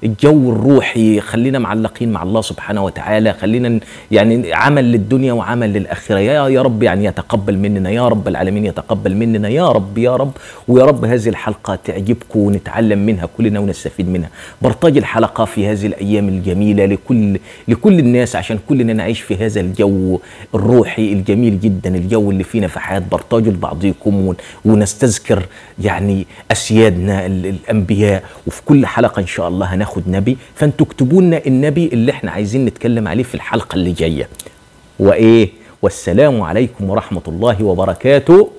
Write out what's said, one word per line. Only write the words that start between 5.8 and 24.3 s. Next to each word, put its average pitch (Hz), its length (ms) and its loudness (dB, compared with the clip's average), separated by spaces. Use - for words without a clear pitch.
يا، 135 300 2
يا 131 140 2
رب 120 200 0
يعني 101 220 2
يتقبل 101 540 -2
مننا، 98 320 0
يا 120 180 0
رب 110 200 -2
العالمين 95 380 -2
يتقبل 98 500 -4
مننا، 110 320 0
يا 156 200 0
رب، 101 300 0
يا 123 180 2
رب. 131 160 -2
ويا 123 160 6
رب 131 200 4
هذه 113 240 0
الحلقة 104 560 -6
تعجبكم 101 540 -4
ونتعلم 101 600 0
منها 101 300 -2
كلنا 104 220 0
ونستفيد 98 480 -6
منها. 90 200 -4
برتجي 123 360 2
الحلقة 110 460 0
في 101 220 -4
هذه 104 200 -2
الأيام 101 420 -2
الجميلة 98 580 0
لكل، 101 520 0
لكل 175 300 4
الناس، 123 380 2
عشان 101 220 -4
كلنا 123 240 2
نعيش 107 280 -2
في - 160 -6
هذا 107 240 -2
الجو 92 600 0
الروحي 110 580 2
الجميل 101 480 0
جدًا، 95 340 -2
الجو 101 360 0
اللي 95 140 -2
فينا 101 240 -4
في 80 120 -10
حياة 95 300 -6
برتجوا 110 420 0
لبعضكم 95 720 -2
ون-، 92 100 -2